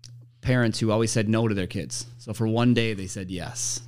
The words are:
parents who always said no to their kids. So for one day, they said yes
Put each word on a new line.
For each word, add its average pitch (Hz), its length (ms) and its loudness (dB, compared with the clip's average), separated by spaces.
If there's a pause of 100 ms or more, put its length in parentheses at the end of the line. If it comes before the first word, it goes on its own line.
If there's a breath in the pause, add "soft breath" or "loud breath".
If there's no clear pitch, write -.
(420)
parents 123 380 2
who 110 120 2
always 110 200 2
said 110 180 0
no 110 180 4
to 104 80 2
their 92 120 -2
kids. - 380 -8 (120)
So - 160 -10
for 113 140 0
one 117 260 4
day, 113 200 2
they 95 140 -6
said 92 220 -8
yes - 580 -6